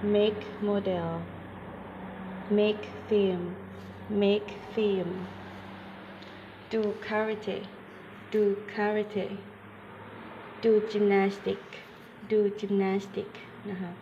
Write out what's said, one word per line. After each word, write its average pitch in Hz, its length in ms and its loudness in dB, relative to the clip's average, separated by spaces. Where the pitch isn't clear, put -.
make 208 260 4
model 190 400 0
make 208 240 4
film 190 340 4
make 208 260 4
film 196 360 2
ดู - 20 -6
karate 214 520 0
ดู - 20 6
karate 208 520 0
ดู - 20 8
gymnastic 196 720 4
ดู - 20 4
gymnastic 196 680 2
น - 40 -4
ะ - 60 -8
ค - 80 -2
ะ 175 140 -8